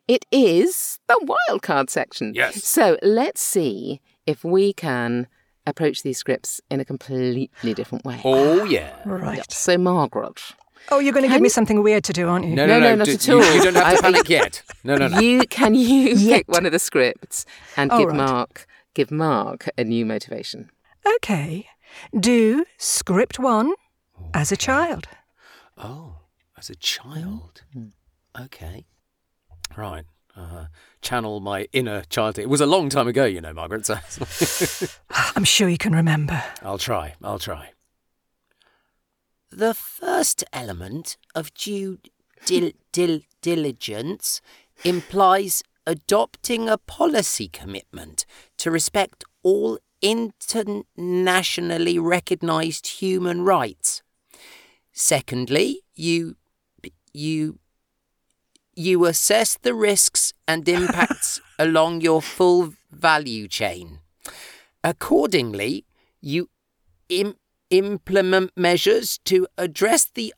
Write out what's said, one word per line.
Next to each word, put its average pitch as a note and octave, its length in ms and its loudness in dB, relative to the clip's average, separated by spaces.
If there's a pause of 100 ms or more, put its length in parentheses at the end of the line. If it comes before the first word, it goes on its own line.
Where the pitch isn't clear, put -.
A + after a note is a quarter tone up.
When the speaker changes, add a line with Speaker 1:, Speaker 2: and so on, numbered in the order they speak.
Speaker 1:
It B3 260 2
is A#3 760 2
the - 100 4 (320)
wildcard C#3+ 400 -2
section. A2+ 460 -6
Speaker 2:
Yes. C3 300 -2
Speaker 1:
So G3+ 360 4
let's A#3 400 2
see C#3+ 600 -4 (260)
if D3+ 160 -4
we F#3+ 300 2
can B2 540 -4 (380)
approach D3 380 -2
these C3 140 -6
scripts - 420 -6 (100)
in C#3 120 -2
a C3+ 40 -6
completely B2+ 880 -4
different - 300 -8
way. B2 220 -10
Speaker 2:
Oh, D3 400 4
yeah. F2 280 -2 (120)
Speaker 3:
Right. F#3+ 440 -8
Speaker 1:
So, - 280 0
Margaret. F3 640 0 (500)
Speaker 3:
Oh, C#4+ 80 4
you're C#4 140 2
gonna C4+ 140 4
give B3+ 80 4
Speaker 1:
Can D4 80 6
Speaker 3:
me G4 60 8
something G#3+ 320 2
weird G#3+ 220 4
to G3 100 -4
do, F3 140 -2
aren't F3+ 180 0
you? D#3+ 80 -2
Speaker 2:
No, D3+ 140 4
no, G#3+ 120 8
Speaker 1:
No, - 20 -
Speaker 2:
no, - 80 8
Speaker 1:
no, A3+ 60 6
not G#3+ 100 2
Speaker 2:
d-, - 80 2
Speaker 1:
at - 140 -2
Speaker 2:
you, - 140 8
Speaker 1:
all. E3+ 140 8
Speaker 2:
you - 80 8
don't F#3 120 4
have D#3+ 180 6
to F#3+ 40 6
Speaker 1:
I - 40 4
Speaker 2:
panic F#3 280 4
yet. D#3 320 2 (220)
No, C3+ 140 2
no, C#3 100 4
no. F3+ 120 2
Speaker 1:
You, A#3+ 280 6
can A3+ 260 4
you B3+ 420 6
Speaker 3:
Yet. G#3+ 240 6
Speaker 1:
pick - 100 -6
one E3+ 160 2
of D#3 80 0
the F3 60 4
scripts - 680 -2 (320)
and C#3 140 2
Speaker 3:
All A#3+ 80 4
Speaker 1:
give G3 100 4
Speaker 3:
right. D3+ 80 -2
Speaker 1:
Mark, C3 500 -2 (260)
give C#3+ 160 0
Mark D3+ 580 -2 (100)
a B2 60 -2
new A#2 220 -2
motivation? A2 640 -10 (460)
Speaker 3:
Okay. F3+ 520 -4 (520)
Do A#3 460 4 (120)
script - 640 -2
one B3+ 340 0 (600)
as D3+ 180 -2
a G3 40 -2
Speaker 2:
Okay. - 100 -6
Speaker 3:
child. C#4 420 -2 (680)
Speaker 2:
Oh, A2+ 400 -18 (400)
as - 120 -18
a - 60 -18
child. D#3 880 -10 (120)
Speaker 1:
Mm. A2+ 160 -16 (480)
Speaker 2:
Okay. G2 460 -16 (880)
Right. E2+ 300 -14 (300)
Uh, E2+ 300 -16 (360)
channel A2 380 -6
my G2+ 320 -6
inner A2 380 -4
child. G#2+ 280 -2
It G#2+ 120 -10
was C#3+ 120 2
a D3 40 2
long D#3+ 240 2
time C3 180 0
ago, B2+ 180 0
you F#2+ 160 -2
know, D#2+ 120 -14
Margaret. E2 320 -10
So G#2+ 120 -4 (220)
<laughs> - 680 -4 (220)
Speaker 3:
<sighs> - 260 -4
I'm G#3 100 -2
sure F#3 240 2
you F3 80 0
can G#3 180 -2
remember. D#3 480 0 (180)
Speaker 2:
I'll G2 180 -8
try. E2 440 -6
I'll G2+ 160 -8
try. E2 300 -12 (1800)
The G#3+ 240 -2
first - 760 -4
element G#2 640 -12 (200)
of D#3+ 180 -10
due G3 460 -8 (460)
dil-, F3 260 0 (200)
dil-, E3+ 300 0 (200)
diligence D3 1000 -6 (420)
implies F#3 800 0 (240)
adopting A3 800 -2
a A3 120 0
policy B3+ 680 -2
commitment F#2 800 -14 (320)
to - 140 -4
respect - 520 -2 (200)
all G#3 340 0 (240)
internationally F#3 2000 -2
recognized E3 880 -2
human F3+ 560 -4
rights. D#3 600 -2 (880)
Secondly, C#3+ 880 -2 (140)
you, E3 400 -4 (800)
you, D#3 460 -6 (1160)
you F3 300 2
assess G#3 560 0
the B3 120 -2
risks G#3 600 0 (140)
and D#3+ 200 -2
impacts F3 720 0 (100)
Speaker 3:
<laughs> - 100 -20
Speaker 2:
along D#3+ 420 2
your D#3+ 200 2
full F3 520 2 (180)
value D3 560 -2
chain. F2 520 -8 (840)
Accordingly, D3 1000 -2 (360)
you D#3+ 280 -6 (600)
im-, G3 260 -4 (340)
implement F#3+ 840 0
measures F3+ 720 0
to F#3 220 2 (100)
address F#3 480 0
the A3 320 -10